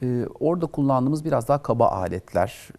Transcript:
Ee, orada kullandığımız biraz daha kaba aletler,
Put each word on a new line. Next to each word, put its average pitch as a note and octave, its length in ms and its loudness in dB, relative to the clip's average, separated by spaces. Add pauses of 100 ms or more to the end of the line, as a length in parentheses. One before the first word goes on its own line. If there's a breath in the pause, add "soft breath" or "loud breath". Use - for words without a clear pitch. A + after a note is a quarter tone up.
Ee, B2 240 -2 (120)
orada E3 260 0
kullandığımız C#3+ 600 0
biraz C3 220 0
daha C#3+ 160 2
kaba A#2 240 2
aletler, F#2 920 -2